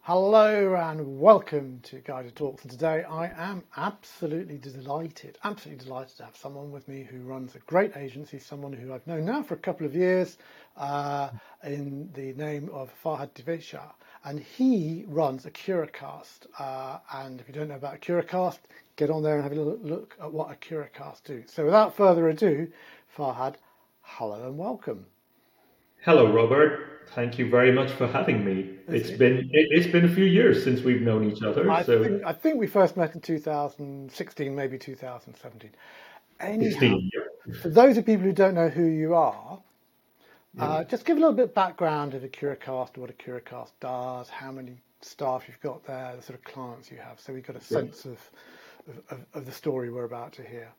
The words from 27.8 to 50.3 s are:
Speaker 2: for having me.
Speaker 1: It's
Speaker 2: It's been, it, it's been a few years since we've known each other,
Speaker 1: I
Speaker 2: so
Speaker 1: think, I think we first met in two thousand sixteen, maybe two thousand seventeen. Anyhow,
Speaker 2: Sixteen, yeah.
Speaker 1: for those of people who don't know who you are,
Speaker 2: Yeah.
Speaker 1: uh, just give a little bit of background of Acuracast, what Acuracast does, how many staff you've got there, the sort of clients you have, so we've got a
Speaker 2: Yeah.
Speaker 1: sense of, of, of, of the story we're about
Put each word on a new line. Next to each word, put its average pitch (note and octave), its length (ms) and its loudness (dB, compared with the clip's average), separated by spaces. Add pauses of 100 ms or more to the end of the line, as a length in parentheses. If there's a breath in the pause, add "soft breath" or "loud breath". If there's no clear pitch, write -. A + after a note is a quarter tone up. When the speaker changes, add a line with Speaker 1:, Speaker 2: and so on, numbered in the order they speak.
Speaker 2:
for B2 160 0
having A2 380 0
me. F#2+ 340 -2 (100)
Speaker 1:
It's - 220 -2
Speaker 2:
It's G#2+ 80 -8
been, B2+ 340 6
it, D#3 180 6
it's E3+ 160 4
been F3 200 6
a - 80 8
few F#3+ 100 6
years G3 400 6
since B2 160 2
we've A#2+ 220 2
known G#2+ 280 2
each - 120 -8
other, A2 280 2
Speaker 1:
I E3 120 2
Speaker 2:
so A#2+ 200 6
Speaker 1:
think, G3+ 220 0
I E3+ 80 -4
think D#4 260 0
we G#3+ 80 0
first F#3 300 4
met E3 180 0
in E3 60 -14
two D#3+ 180 -4
thousand C#3+ 720 -6
sixteen, C#3+ 460 -8
maybe C3 220 -6
two C3 160 -14
thousand B2 400 -16
seventeen. A2 360 -20 (720 loud breath)
Anyhow, G#3+ 300 0
Speaker 2:
Sixteen, F#2+ 440 2
yeah. - 460 -10
Speaker 1:
for F3 80 -4
those A#3 300 8
of - 80 0
people G#3 180 4
who F#3+ 80 2
don't F#3+ 220 4
know E3 140 4
who E3 180 2
you D#3+ 280 2
are, D#3+ 460 0 (960 soft breath)
Speaker 2:
Yeah. - 80 -4
Speaker 1:
uh, D#3 200 -2
just - 200 -6
give E4 140 2
a - 20 2
little D#4 140 6
bit B3 100 4
of - 100 -4
background D3+ 600 0
of B2+ 80 -8
Acuracast, C3 760 -8
what B2 200 -14
Acuracast B2 640 -14
does, B2+ 500 -10
how C3+ 200 -14
many B2+ 300 -16 (220)
staff C3 440 -6
you've - 140 -20
got C3 260 -10
there, B2+ 300 -12
the B2 60 -20
sort B2 160 -18
of - 60 -20
clients B2 460 -16
you C3 60 -20
have, B2 240 -20
so C3+ 140 -16
we've C3 120 -14
got B2+ 100 -14
a A2+ 40 -16 (100)
Speaker 2:
Yeah. D3+ 100 0
Speaker 1:
sense D3 260 -12
of, A#2+ 120 -16 (680 soft breath)
of, A#2 220 -20
of, C3 240 -16
of C3+ 120 -12
the B2+ 60 -16
story B2+ 380 -6
we're A#2+ 140 -10
about A#2+ 300 -12